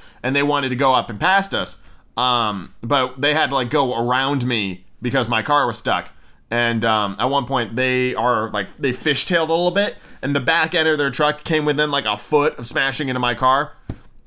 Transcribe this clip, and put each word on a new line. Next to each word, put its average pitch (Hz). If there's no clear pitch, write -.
and 131
they 143
wanted 143
to 127
go 131
up 117
and 104
past 185
us. 95
Um, 117
but 131
they 147
had 151
to, 139
like, 123
go 135
around 127
me 104
because 127
my 113
car 143
was 113
stuck. 90
And, 117
um, 107
at 117
one 139
point 120
they 127
are, 113
like, 104
they 131
fishtailed 160
a 165
little 175
bit 202
and 143
the 139
back 160
end 160
of 156
their 143
truck 147
came 156
within, 151
like, 139
a 104
foot 147
of 120
smashing 135
into 127
my 120
car. 131